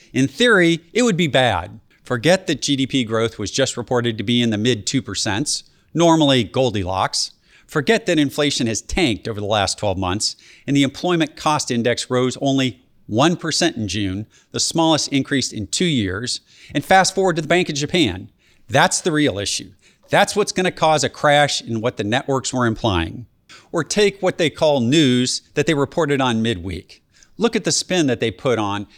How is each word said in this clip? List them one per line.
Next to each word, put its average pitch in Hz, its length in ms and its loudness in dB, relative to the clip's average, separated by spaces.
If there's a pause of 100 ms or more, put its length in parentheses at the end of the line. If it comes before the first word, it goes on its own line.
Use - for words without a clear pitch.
(120)
in 131 160 0
theory, 180 540 4 (100)
it 240 120 2
would 226 120 2
be 165 120 0
bad. 110 520 0 (240)
Forget 147 440 0
that 156 140 -2
G 143 140 -2
D 135 100 -2
P 127 200 0
growth 113 340 -2
was 101 100 -6
just - 280 -2
reported 120 400 -2
to 104 80 -6
be 120 160 2
in 117 80 2
the 107 80 0
mid 110 280 0
two 131 160 -2
percents, 104 640 -4 (300)
normally 156 500 4
Goldilocks. 101 880 -2 (340)
Forget 214 400 0
that 170 140 2
inflation 143 480 0
has 113 140 -4
tanked 127 460 -2
over 104 140 -8
the 104 40 -6
last 101 320 0
twelve 98 200 -2
months, 95 400 -2 (280)
and 139 100 -2
the 139 80 4
employment 165 520 -2
cost 151 340 -2
index 120 400 -2
rose 127 320 0
only 135 400 0 (260)
one 143 280 2
percent - 400 -2
in 107 140 -4
June, 101 360 -4 (260)
the 127 80 -6
smallest 160 500 0
increase 135 420 -2
in 107 160 -8
two - 180 -2
years. 117 540 -2 (340)
And 147 100 -4
fast 185 300 4
forward 190 240 2
to 165 40 -4
the 147 60 -6
Bank 170 200 2
of 156 80 -6
Japan. 135 540 -2 (400)
That's 156 320 2
the 180 100 -2
real 143 260 0
issue. - 340 -6 (380)
That's 196 280 2
what's 202 160 0
gonna 185 180 0
cause 156 320 2
a 123 60 0
crash 147 520 2
in 117 200 -6
what 123 160 -2
the 107 80 -4
networks 127 480 -2
were 127 120 0
implying. 107 600 -2 (480)
Or 170 100 0
take 202 380 0
what 185 160 0
they 160 120 2
call 147 300 2
news 123 640 2 (140)
that 147 120 0
they 165 60 2
reported 143 480 0
on 117 200 0
midweek. 92 640 -6 (320)
Look 226 220 0
at 185 80 -4
the 156 80 -2
spin 175 340 -2
that 120 140 0
they 113 100 0
put 120 260 -2
on 101 300 -2 (100)